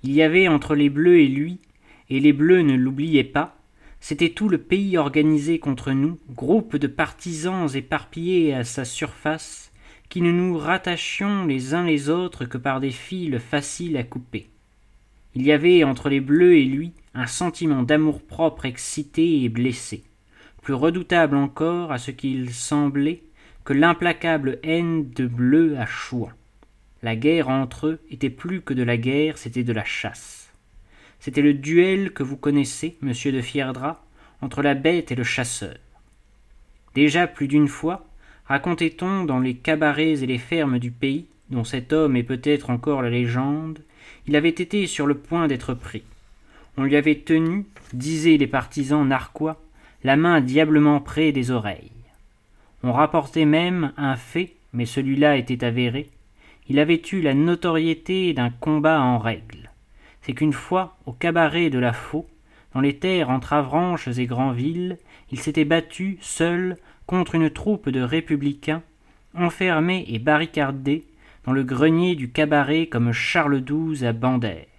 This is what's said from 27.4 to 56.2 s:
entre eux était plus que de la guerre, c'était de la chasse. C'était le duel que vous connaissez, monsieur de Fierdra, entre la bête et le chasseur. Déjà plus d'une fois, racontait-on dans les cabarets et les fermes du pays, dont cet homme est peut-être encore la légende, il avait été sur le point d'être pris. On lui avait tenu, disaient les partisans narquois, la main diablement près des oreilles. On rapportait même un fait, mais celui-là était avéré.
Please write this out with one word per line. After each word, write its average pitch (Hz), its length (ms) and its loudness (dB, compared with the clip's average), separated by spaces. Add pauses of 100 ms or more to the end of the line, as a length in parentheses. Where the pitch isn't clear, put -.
entre 131 400 -2
eux 160 120 -6 (100)
était 127 200 -4
plus 180 300 -8
que - 140 -6
de 127 80 0
la 120 140 0
guerre, 143 420 0
c'était 120 260 -6
de 120 80 -2
la 110 120 -4
chasse. - 600 -10 (760)
C'était 143 220 -2
le 147 120 6
duel 175 580 2
que - 120 -6
vous 135 120 -8
connaissez, 143 640 -2
monsieur 135 280 -4
de 131 100 -2
Fierdra, 131 640 -6 (360)
entre 139 220 -6
la 143 120 4
bête 160 360 0
et 131 60 -4
le 127 80 -2
chasseur. 113 520 -6 (1160)
Déjà 151 340 2
plus 147 200 -6
d'une 147 200 4
fois, 160 400 -8 (380)
racontait-on 175 760 -2
dans 131 160 0
les 127 140 -2
cabarets 151 680 0
et 127 40 -4
les 127 120 -2
fermes 139 420 -2
du 120 120 -6
pays, 139 340 -4 (240)
dont 120 140 -4
cet 123 280 -6
homme 151 240 2
est 120 80 0
peut-être 135 460 -2
encore 131 320 -2
la 120 80 -2
légende, 135 720 -2 (460)
il 147 100 0
avait 151 120 4
été 180 380 -2
sur 147 200 -4
le 143 100 2
point 165 320 -2
d'être 127 260 -4
pris. - 300 -14 (720)
On 135 80 -2
lui 139 100 4
avait 147 260 4
tenu, 165 460 0 (260)
disaient 156 440 2
les 143 100 4
partisans 139 600 0
narquois, 135 540 -2 (440)
la 135 120 4
main 165 240 4
diablement 147 600 4
près 151 320 0
des 127 180 -2
oreilles. 104 400 -6 (920)
On 123 80 0
rapportait 151 520 2
même 160 520 2
un 135 200 -2
fait, 175 380 -8 (180)
mais 120 140 -4
celui-là 139 500 2
était 123 280 -4
avéré. 123 460 -2 (580)